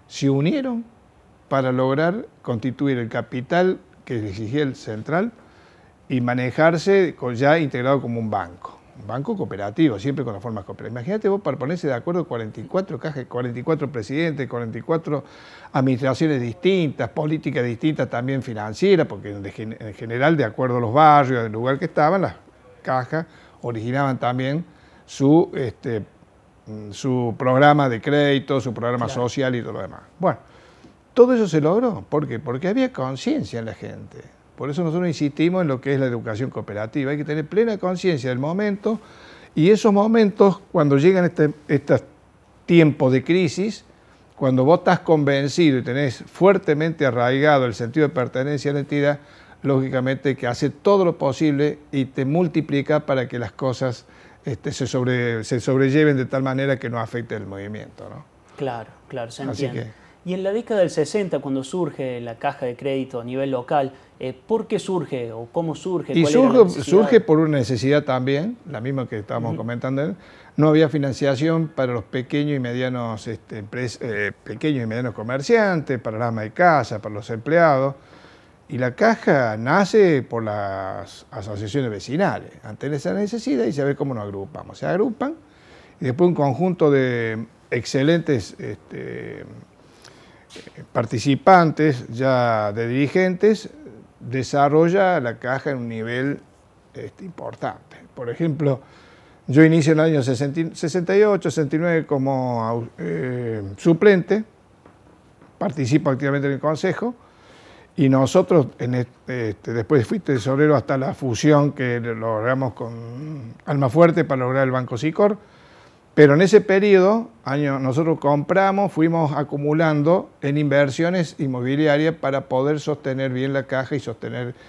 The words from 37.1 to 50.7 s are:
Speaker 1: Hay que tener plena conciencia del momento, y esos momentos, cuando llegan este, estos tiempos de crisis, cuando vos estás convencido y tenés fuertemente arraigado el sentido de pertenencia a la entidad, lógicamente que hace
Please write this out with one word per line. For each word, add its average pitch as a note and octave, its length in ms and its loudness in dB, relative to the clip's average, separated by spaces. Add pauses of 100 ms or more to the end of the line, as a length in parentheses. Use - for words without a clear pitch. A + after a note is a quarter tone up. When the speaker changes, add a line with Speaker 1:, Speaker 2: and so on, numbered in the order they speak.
Speaker 1:
Hay D3 40 -2
que D3 80 -6
tener D3 220 -4
plena G#3+ 320 0
conciencia F3 500 -2
del B2 120 -2
momento, G3+ 580 -2 (560)
y D#3+ 160 6
esos G#3+ 220 6
momentos, G3+ 680 4 (120)
cuando D3 260 4
llegan F3+ 260 6
este, D#3 300 2 (140)
estos C#3 340 2 (640)
tiempos D3+ 460 6
de B2+ 100 2
crisis, F3+ 640 -2 (520)
cuando C3 280 2
vos E3 140 6
estás F3 220 2
convencido C#3+ 800 2
y A#2 40 -2
tenés B2+ 440 -4
fuertemente E3 800 2
arraigado C3 600 4
el A2+ 80 -4
sentido C#3 340 0
de D#3 60 -8
pertenencia C3+ 560 -2
a C#3+ 40 -2
la C#3+ 60 -2
entidad, C#3+ 400 0 (420)
lógicamente C3 720 0
que B2 120 -6
hace A#2+ 240 -2